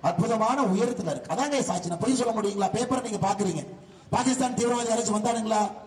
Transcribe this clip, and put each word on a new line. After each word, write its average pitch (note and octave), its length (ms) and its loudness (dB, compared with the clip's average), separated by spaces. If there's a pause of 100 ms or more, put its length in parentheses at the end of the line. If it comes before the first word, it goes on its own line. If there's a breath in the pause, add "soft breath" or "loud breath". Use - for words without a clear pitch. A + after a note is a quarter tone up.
அற்புதமான A3+ 600 2
உயரத்துல G3 480 0
இருக்கு. - 240 -6
அதாங்க C#4 280 0
சாட்சி, F3+ 260 -4
நான் E3+ 160 -4
பொய் B3+ 120 2
சொல்ல A#3 160 0
முடியுங்களா? G3+ 380 0
பேப்பரை A#3+ 320 0
நீங்க G#3+ 240 -6
பாக்குறீங்க, F#3+ 360 0 (480 loud breath)
பாகிஸ்தான் B3+ 480 2
தீவிரவாதி A#3+ 320 2
யாராச்சும் A3 280 2
வந்தானுங்களா? A3 440 2 (240)